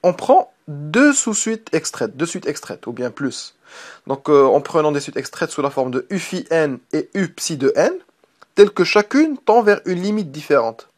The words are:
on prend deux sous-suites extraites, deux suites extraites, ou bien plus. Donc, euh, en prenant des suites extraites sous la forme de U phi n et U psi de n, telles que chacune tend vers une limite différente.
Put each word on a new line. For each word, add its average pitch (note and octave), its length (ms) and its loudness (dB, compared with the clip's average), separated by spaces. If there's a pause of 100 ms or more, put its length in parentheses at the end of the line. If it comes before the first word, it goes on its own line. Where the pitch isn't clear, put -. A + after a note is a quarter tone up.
on F3+ 80 4
prend - 400 2 (160)
deux D3+ 440 2
sous-suites A3 600 -4
extraites, B2 440 -4
deux D#3 100 -4
suites F3 200 -10
extraites, - 400 -10
ou A#2+ 60 -8
bien B2 180 -6
plus. - 460 -8 (500)
Donc, C3+ 220 -6
euh, C#3+ 160 8
en C#3 160 4
prenant D3+ 320 0
des D3 80 -2
suites - 160 -12
extraites - 340 -6
sous D3 120 -6
la C#3 80 -2
forme C3 200 -4
de B2+ 200 -4
U G3 100 -4
phi - 300 -8
n D3+ 280 0 (140)
et D#3 220 -4
U F#3+ 140 -2
psi - 280 -8
de C3+ 180 2
n, G3 180 2 (640)
telles G3+ 160 6
que F#3 140 0
chacune C4 520 2
tend A3+ 260 2
vers G#3 220 2
une F3+ 160 -4
limite G3+ 300 -4
différente. C3 680 -2